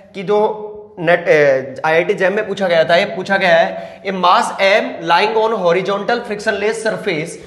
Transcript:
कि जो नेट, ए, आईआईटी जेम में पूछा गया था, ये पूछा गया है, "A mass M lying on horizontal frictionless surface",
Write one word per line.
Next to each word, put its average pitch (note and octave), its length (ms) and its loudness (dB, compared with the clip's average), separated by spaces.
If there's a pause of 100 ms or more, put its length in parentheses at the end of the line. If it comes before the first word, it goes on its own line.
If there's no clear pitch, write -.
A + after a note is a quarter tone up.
(160)
कि F#3+ 80 -10
जो G#3 480 -2 (280)
नेट, F3 280 0
ए, C3+ 480 4 (100)
आईआईटी E3+ 280 2
जेम F#3 200 0
में G#3 140 -2
पूछा F#3+ 200 -4
गया E3+ 160 4
था, E3+ 120 4
ये G3 100 4
पूछा G3 320 -4
गया F#3 180 4
है, - 480 -2
"A F#3+ 80 -6
mass F#3+ 400 2 (100)
M G#3 240 4 (240)
lying G3+ 280 2
on A3 180 0
horizontal F#3+ 640 0
frictionless G#3 640 -4
surface", F3 460 -4 (180)